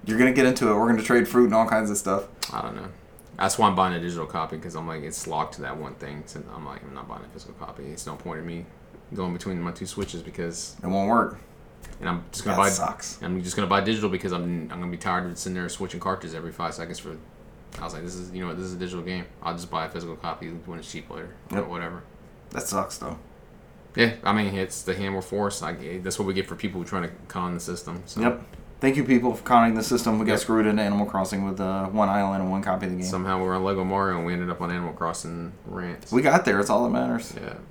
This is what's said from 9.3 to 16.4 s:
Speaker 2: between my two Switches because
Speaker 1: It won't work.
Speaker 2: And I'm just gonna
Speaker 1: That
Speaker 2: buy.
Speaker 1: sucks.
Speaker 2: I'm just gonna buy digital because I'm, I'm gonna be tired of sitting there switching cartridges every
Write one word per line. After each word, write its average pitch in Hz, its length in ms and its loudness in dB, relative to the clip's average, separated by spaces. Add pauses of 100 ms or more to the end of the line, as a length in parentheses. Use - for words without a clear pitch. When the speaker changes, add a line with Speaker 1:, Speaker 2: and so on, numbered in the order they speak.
Speaker 2:
between 87 300 -4
my 85 100 -4
two 87 140 -8
Switches 92 360 -6
because 85 600 -8
Speaker 1:
It 87 40 -2
won't 98 220 2
work. 117 280 4 (640)
Speaker 2:
And 117 80 -2
I'm 87 220 -2
just - 120 -8
gonna 101 140 2
Speaker 1:
That 98 60 6
Speaker 2:
buy. 98 60 8
Speaker 1:
sucks. - 520 -2
Speaker 2:
I'm 90 220 -2
just 90 120 -4
gonna 101 120 2
buy 98 140 6
digital 107 280 2
because 92 240 -2
I'm, 87 380 -2
I'm 87 80 -8
gonna 90 120 -4
be 87 60 -6
tired 90 320 0
of 87 80 -8
sitting 92 180 -4
there 90 140 -2
switching 90 300 -6
cartridges 92 360 -4
every 80 160 -8